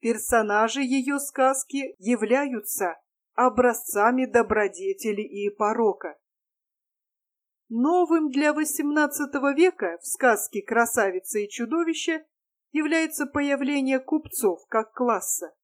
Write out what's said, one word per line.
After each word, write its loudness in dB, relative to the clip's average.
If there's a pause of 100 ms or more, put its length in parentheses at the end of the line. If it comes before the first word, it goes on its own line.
Персонажи 0
её -2
сказки -2
являются -2 (360)
образцами 2
добродетели 0
и -6
порока. 0 (1500)
Новым 2
для 2
восемнадцатого 0
века 2
в -16
сказке 0
"Красавица 0
и -4
чудовище" -4 (460)
является 0
появление 0
купцов -2
как -2
класса. -2 (120)